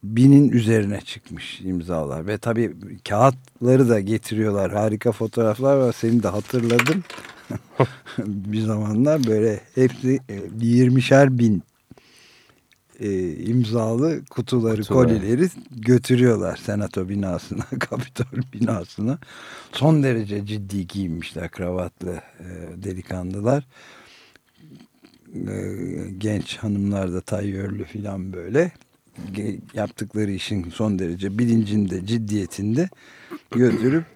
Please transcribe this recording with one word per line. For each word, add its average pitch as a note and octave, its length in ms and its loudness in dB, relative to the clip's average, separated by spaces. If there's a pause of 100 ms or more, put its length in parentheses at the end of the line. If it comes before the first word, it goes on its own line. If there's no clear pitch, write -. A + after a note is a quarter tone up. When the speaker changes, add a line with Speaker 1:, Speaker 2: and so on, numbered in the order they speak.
Speaker 1:
binin C3 460 8
üzerine G#2+ 520 2
çıkmış - 600 -16
imzalar E2 680 -6
ve G#2 120 -6
tabii A2+ 340 -2 (360)
kağıtları B2+ 800 4
da A2 120 4
getiriyorlar. G2+ 720 -2
Harika G#2+ 400 0
fotoğraflar A2+ 640 0
var. B2+ 160 2
Seni A#2 300 2
de G#2 60 0
hatırladım. A#2+ 760 0 (1120)
<laughs> A2 80 -6
Bir G#2 340 -4
zamanlar A2 680 0
böyle G#2+ 340 2 (140)
hepsi, B2+ 540 2
e, G2 140 -10 (180)
yirmişer B2+ 760 6
bin, G#2+ 240 4 (1400)
e, F#2 320 -2
imzalı A#2 1000 0
kutuları, A2+ 520 0
Speaker 2:
Kutular. B2 260 4
Speaker 1:
kolileri A2+ 400 2 (220)
götürüyorlar A#2+ 880 4
senato G2 520 -4
binasına, F#2+ 560 -4
<laughs> C3 140 -8
Kapitol - 640 -6 (100)
binasına. A2 680 -4 (540)
Son D3+ 300 4
derece G#2 440 -2
ciddi G2 400 -6
giyinmişler, E2+ 640 -8
kravatlı, F2+ 680 -6 (180)
e, E2+ 60 -18 (380)
delikanlılar. G2 840 -4 (1700)
E, G2 220 -8 (600)
genç G#2 380 -4
hanımlar G2+ 560 -2
da F#2 80 -4
tayyörlü G2 640 -6
filan F#2+ 480 -10
böyle. G#2+ 400 0 (600)
Ge-, G#2 280 -6 (140)
yaptıkları G#2+ 560 -4
işin F#2+ 400 -6
son G#2+ 280 0
derece F#2+ 400 -4
bilincinde, G#2 680 0
ciddiyetinde G#2+ 840 -2 (640)
götürüp A#2+ 540 2 (120)